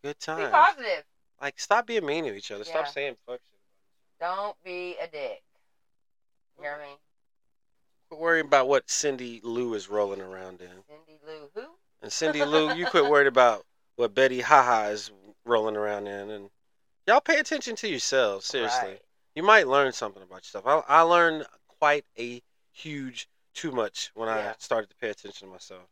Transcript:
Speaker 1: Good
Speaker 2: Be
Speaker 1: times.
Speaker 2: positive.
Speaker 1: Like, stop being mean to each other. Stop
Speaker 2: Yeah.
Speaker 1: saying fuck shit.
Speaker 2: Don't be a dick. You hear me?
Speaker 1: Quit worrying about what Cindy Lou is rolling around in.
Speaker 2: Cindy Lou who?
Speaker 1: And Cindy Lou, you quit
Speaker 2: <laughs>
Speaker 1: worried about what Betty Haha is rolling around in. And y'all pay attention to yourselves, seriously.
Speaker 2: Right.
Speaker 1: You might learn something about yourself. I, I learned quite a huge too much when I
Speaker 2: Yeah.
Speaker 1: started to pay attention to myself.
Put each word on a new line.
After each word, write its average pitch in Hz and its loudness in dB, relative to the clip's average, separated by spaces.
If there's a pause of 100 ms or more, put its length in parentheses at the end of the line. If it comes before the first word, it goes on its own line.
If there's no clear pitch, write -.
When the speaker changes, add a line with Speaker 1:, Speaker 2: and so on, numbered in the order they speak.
Speaker 1:
Good 285 -8
Speaker 2:
Be - -12
Speaker 1:
times. 190 -4
Speaker 2:
positive. 277 2 (380)
Speaker 1:
Like, 139 -8
stop 220 0
being 226 -4
mean 151 -2
to 107 -6
each - -14
other. 104 -10
Stop 156 -4
Speaker 2:
Yeah. 143 -6
Speaker 1:
saying 139 -6 (100)
fuck 123 -12 (100)
shit. - -20 (600)
Speaker 2:
Don't 190 -6
be 180 -10
a 170 -8
dick. 139 -10 (1160)
You 143 -20
hear 147 -10
me? 143 -18 (1120)
Speaker 1:
Quit 156 -12
worrying 165 0
about 139 4
what 139 2
Cindy 123 -4
Lou 117 -4
is 98 -8
rolling 101 -2
around 92 -16
in. 90 -18 (180)
Speaker 2:
Cindy 156 -20
Lou 151 -16
who? 240 -12 (340)
Speaker 1:
And 107 -14
Cindy 147 -2
Lou, 156 2
you 175 -6
quit 160 4
Speaker 2:
<laughs> 143 0
Speaker 1:
worried 143 6
about 120 4 (300)
what 117 -2
Betty 127 2
Haha 120 6
is 107 -8 (340)
rolling 110 0
around 104 -4
in. 101 -10
And 101 -14 (580)
y'all 233 6
pay 311 0
attention 277 -6
to 220 -8
yourselves, 117 0
seriously. 120 -4
Speaker 2:
Right. 98 -18 (340)
Speaker 1:
You 156 -6
might 202 6
learn 135 2
something 98 -10
about 92 -20
yourself. 101 -12
I, 151 4
I 151 6
learned 165 4 (340)
quite 147 2 (120)
a 120 -10 (300)
huge 139 -12 (260)
too 160 -8
much - -4
when 113 -6
I 110 -2
Speaker 2:
Yeah. 104 -4
Speaker 1:
started 110 -4
to - -20
pay 117 -8
attention 98 -14
to 95 -20
myself. 92 -20 (100)